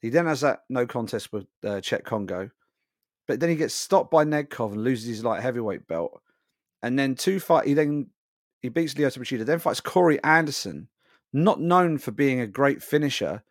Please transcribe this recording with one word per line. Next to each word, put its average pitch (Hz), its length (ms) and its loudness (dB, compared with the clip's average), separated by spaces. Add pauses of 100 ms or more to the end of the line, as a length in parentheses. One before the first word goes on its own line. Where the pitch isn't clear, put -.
He 117 100 -4
then 165 160 4
has 156 160 0
that 143 260 2
no 127 180 0
contest 117 460 -6
with, 101 140 -8 (180)
uh, 104 160 -4
Chet - 240 -4
Kongo, 98 460 -6 (760)
but 127 140 -2
then 165 100 2
he 170 60 2
gets 156 180 -2
stopped - 360 2
by 156 140 6
Nedkov 147 480 -2
and 107 120 -4
loses 120 240 0
his 110 160 -8
light 113 180 -2
heavyweight 117 440 -4
belt. 82 340 -6 (640)
And 120 160 -2
then 135 160 0
two 190 260 0
fight, - 260 4
he 143 80 2
then, 147 360 0 (520)
he 127 60 -6
beats 147 260 -2
Lyoto 139 240 -2
Machida, 123 260 -6
then 147 140 0
fights - 220 -2
Corey 175 420 2
Anderson, 139 680 0 (440)
not 165 280 2
known 170 380 4
for 127 140 -8
being 131 280 2
a 120 60 -2
great 135 360 0
finisher. 127 680 -2